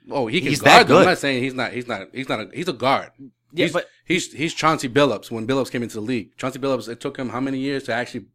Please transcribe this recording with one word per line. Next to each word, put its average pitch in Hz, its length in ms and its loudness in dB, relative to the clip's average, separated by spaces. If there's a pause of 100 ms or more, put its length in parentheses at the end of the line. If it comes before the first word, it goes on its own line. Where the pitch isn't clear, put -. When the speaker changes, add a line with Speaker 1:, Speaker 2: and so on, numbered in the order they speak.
(100)
Speaker 1:
Oh, 117 180 -2
he 127 120 0
can 139 100 -2
Speaker 2:
He's 143 100 0
Speaker 1:
guard 139 100 6
Speaker 2:
that 185 180 10
Speaker 1:
them. 135 100 8
I'm 190 40 8
Speaker 2:
good. 180 60 6
Speaker 1:
not 175 100 2
saying 135 240 -2
he's 131 120 -4
not, 117 180 -4
he's 123 160 -8
not, 98 260 -8
he's 131 140 -10
not 120 120 -2
a, 101 140 -10
he's 170 140 -6
a 175 40 -4
guard. 123 380 0 (400)
Speaker 3:
Yeah, 175 140 0
Speaker 1:
He's, 170 80 -2
Speaker 3:
but 170 140 -2 (180)
Speaker 1:
he's, 170 260 -2
he's 160 220 -6
Chauncey 147 380 0
Billups 123 400 2
when 113 160 -6
Billups 131 240 -2
came 123 120 -4
into 110 120 -8
the 110 80 -6
league. 110 340 -6
Chauncey 131 220 -8
Billups, 127 280 -2
it 113 140 -12
took 139 180 -8
him 127 120 -6
how 117 100 -6
many 135 180 -4
years 139 260 -4
to 117 100 -4
actually 120 400 -6